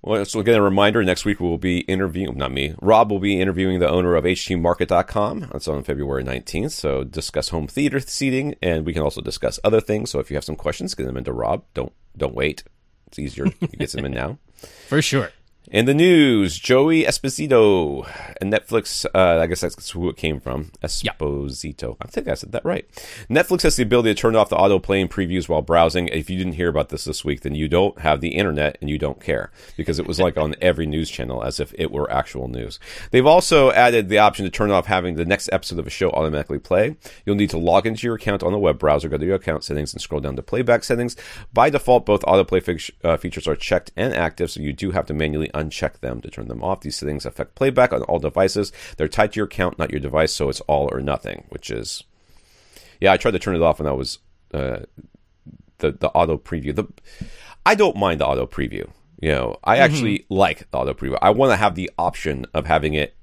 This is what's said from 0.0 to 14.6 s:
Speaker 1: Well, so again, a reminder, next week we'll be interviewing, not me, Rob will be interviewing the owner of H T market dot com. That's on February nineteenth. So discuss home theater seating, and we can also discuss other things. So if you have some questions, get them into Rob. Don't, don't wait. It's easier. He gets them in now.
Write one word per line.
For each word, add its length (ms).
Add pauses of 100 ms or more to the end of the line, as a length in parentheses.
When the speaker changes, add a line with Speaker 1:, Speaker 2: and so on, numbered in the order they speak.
Speaker 1:
Well, 240
so 140
again, 180
a 40
reminder, 420
next 220
week 140
we'll 180
be 220
interviewing, 580
not 140
me, 280
Rob 300
will 80
be 240
interviewing 380
the 100
owner 260
of 80
H 220
T 80
market 360
dot 180
com. 440
That's 160
on 160
February 400
nineteenth. 500
So 300
discuss 460
home 160
theater 340
seating, 640
and 240
we 80
can 80
also 200
discuss 420
other 180
things. 300
So 80
if 100
you 80
have 60
some 140
questions, 360
get 140
them 100
into 160
Rob. 300 (100)
Don't, 180 (240)
don't 200
wait. 280 (440)
It's 100
easier. 280 (140)
He 180
gets 160
them 120
in 60
now. 260 (240)